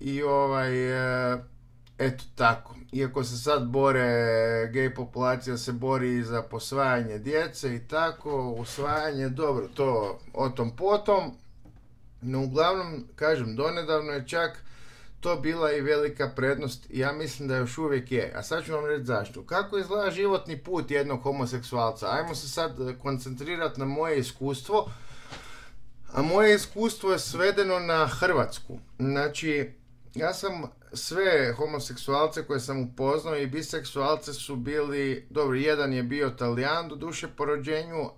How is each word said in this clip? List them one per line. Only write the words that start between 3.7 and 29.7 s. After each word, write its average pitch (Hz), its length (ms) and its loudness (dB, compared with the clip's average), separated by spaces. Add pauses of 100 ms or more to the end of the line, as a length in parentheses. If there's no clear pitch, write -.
gej 131 220 2
populacija 123 640 -2
se 120 160 -4
bori 123 500 0
za 113 200 -2
posvajanje 120 760 0
djece 143 560 -2
i 120 140 -8
tako, 151 600 0
usvajanje, 139 800 -2
dobro, 135 460 0
to 113 440 0 (160)
o 131 140 0
tom 120 280 -4
potom. 196 560 2 (880)
No, 131 220 -2
uglavnom, 160 600 0 (120)
kažem, 131 400 2
donedavno 156 560 0
je 135 160 -6
čak 170 360 -2 (560)
to 170 160 2
bila 156 360 2
i 147 80 2
velika 147 560 2
prednost 135 540 0
i 131 80 -4
ja 135 140 2
mislim 147 360 -6
da 131 80 0
još 123 220 -2
uvijek 139 340 0
je. 113 240 0
A 104 60 -6
sad 160 220 -4
ću 156 80 -6
vam 151 140 -2
reći 147 180 0
zašto. 104 420 -2
Kako 196 320 0
izgleda 190 320 0
životni 185 480 0
put 165 320 -4
jednog 139 320 0
homoseksualca? 123 880 0
Ajmo 160 240 0
se 139 140 -8
sad, 156 320 -2
e, 127 180 -4
koncentrirati 139 840 -4
na 135 60 -2
moje 151 320 2
iskustvo. 139 720 0 (1200)
A 139 100 2
moje 208 320 8
iskustvo 208 580 0
je 170 60 4
svedeno 190 600 2
na 165 280 4
Hrvatsku. - 720 0 (200)
Znači, 143 840 0 (320)